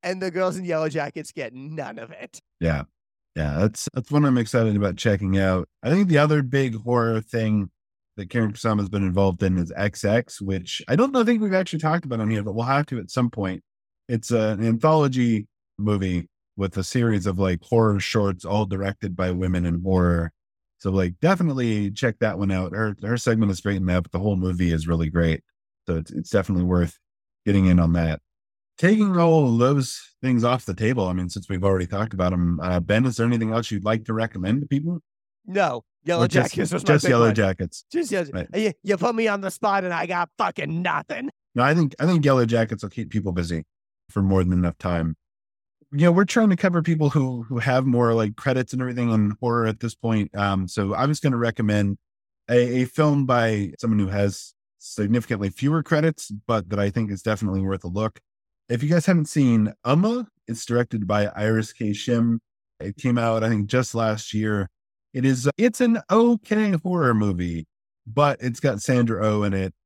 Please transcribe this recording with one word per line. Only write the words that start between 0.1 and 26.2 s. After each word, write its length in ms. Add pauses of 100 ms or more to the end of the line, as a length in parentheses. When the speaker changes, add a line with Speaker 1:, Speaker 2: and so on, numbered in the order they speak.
Speaker 1:
the 100
girls 280
in 80
Yellow 240
Jackets 420
get 220
none 440
of 120
it. 280 (220)
Speaker 2:
Yeah. 220 (520)
Yeah, 240
that's, 360
that's 160
one 160
I'm 100
excited 400
about 200
checking 420
out. 320 (120)
I 60
think 200
the 100
other 240
big 320
horror 480
thing 480 (480)
that 100
Karen 240
Kusama 280
has 100
been 140
involved 380
in 140
is 180
X 300
X, 380
which 440
I 100
don't 160
know, 120
think 160
we've 140
actually 240
talked 260
about 160
on 80
here, 140
but 120
we'll 120
have 200
to 120
at 120
some 200
point. 320 (440)
It's, 240
uh, 280
an 80
anthology 800 (320)
movie 500 (300)
with 180
a 80
series 400
of, 140
like, 240
horror 380
shorts, 440
all 220
directed 500
by 140
women 340
in 180
horror. 480 (460)
So, 140
like, 320
definitely 680
check 280
that 200
one 120
out. 240
Her, 280
her 140
segment 340
is 120
great 160
in 80
that, 160
but 100
the 60
whole 180
movie 360
is 140
really 220
great. 340 (460)
So 80
it's, 160
it's 180